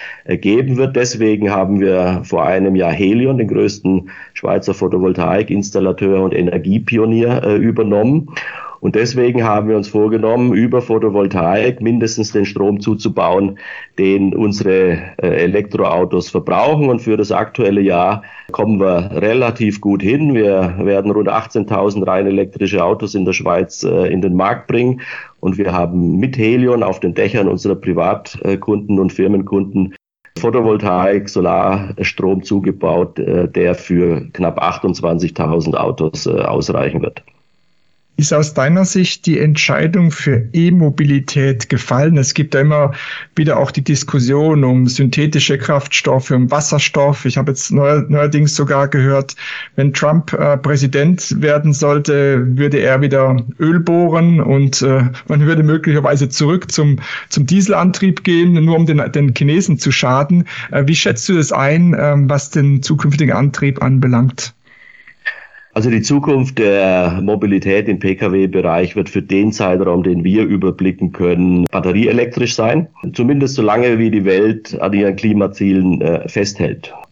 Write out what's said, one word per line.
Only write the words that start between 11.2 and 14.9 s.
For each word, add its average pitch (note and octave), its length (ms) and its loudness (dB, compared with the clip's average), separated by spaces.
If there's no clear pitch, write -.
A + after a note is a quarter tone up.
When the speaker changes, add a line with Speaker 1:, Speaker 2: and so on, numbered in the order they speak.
Speaker 1:
mindestens A2 520 -2
den G#2 120 0
Strom G2+ 360 -2
zuzubauen, G2 800 0
den F#2+ 360 2
unsere, F#2+ 640 0